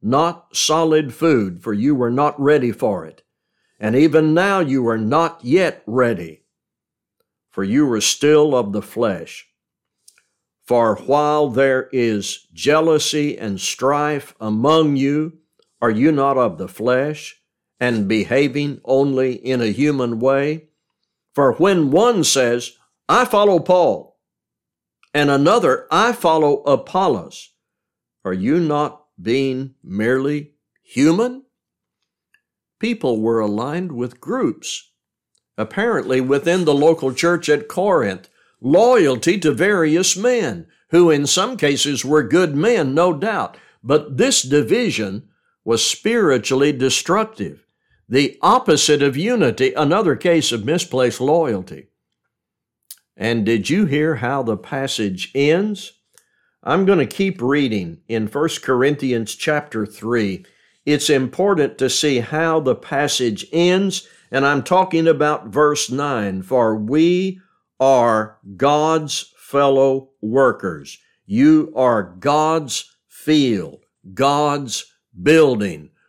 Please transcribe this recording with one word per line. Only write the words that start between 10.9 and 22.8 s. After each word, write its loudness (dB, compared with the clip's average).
while 0
there 0
is -2
jealousy 0
and -8
strife -4
among 0
you, -2
are 2
you 2
not 0
of 0
the -10
flesh, -4
and -2
behaving -2
only 0
in -4
a 0
human -2
way? -2
For 2
when 2
one 4
says, 0